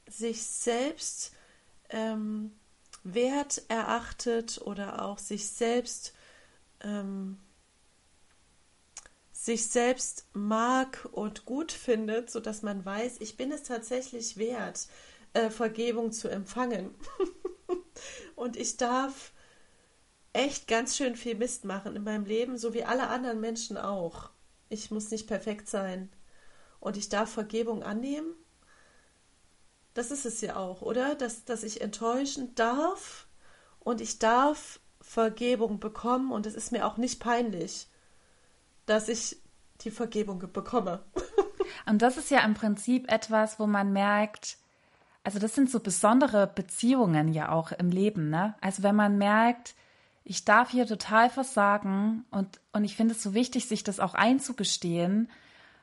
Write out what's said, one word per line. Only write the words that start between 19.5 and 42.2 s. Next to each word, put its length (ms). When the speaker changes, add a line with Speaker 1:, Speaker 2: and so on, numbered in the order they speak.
Speaker 1:
echt 360
ganz 280
schön 200
viel 180
Mist 300
machen 320
in 80
meinem 200
Leben, 320
so 160
wie 120
alle 240
anderen 320
Menschen 360
auch. 540
Ich 220
muss 200
nicht 160
perfekt 420
sein. 420
Und 160
ich 120
darf 220
Vergebung 520
annehmen. 520
Das 160
ist 140
es 160
ja 160
auch, 260
oder? 320
Dass, 300
dass 180
ich 180
enttäuschen 760
darf 720
und 220
ich 180
darf 600
Vergebung 800
bekommen 520
und 140
es 80
ist 180
mir 140
auch 100
nicht 240
peinlich, 680
dass 220
ich 280
die 80
Vergebung 500
ge-, 100
bekomme. 520
<laughs> 720
Speaker 2:
Und 160
das 140
ist 140